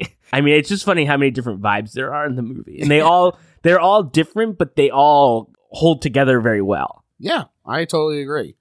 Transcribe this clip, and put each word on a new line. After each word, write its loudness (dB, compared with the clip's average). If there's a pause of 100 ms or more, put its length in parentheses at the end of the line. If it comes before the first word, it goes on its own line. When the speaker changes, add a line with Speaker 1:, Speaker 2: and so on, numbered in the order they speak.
(340)
Speaker 1:
I 0
mean, 4
it's 0
just -4
funny 0
how 0
many 2
different -8
vibes -4
there -8
are -6
in -6
the -6
movie. -14
And 0
they 4
Speaker 2:
<laughs> 4
Speaker 1:
all, 2 (220)
they're 4
all 4
different, -4
but -4
they 2
all 2 (200)
hold 0
together 2
very 0
well. -4 (120)
Speaker 2:
Yeah, -6 (200)
I -4
totally -2
agree. -8